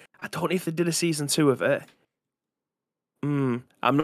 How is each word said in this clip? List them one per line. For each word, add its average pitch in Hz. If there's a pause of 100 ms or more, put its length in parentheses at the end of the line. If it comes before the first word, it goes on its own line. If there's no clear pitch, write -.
(200)
I -
don't -
know 185
if 180
they 170
did 170
a 165
season 160
two 147
of 120
it. 123 (1400)
Hmm, 139 (260)
I'm 131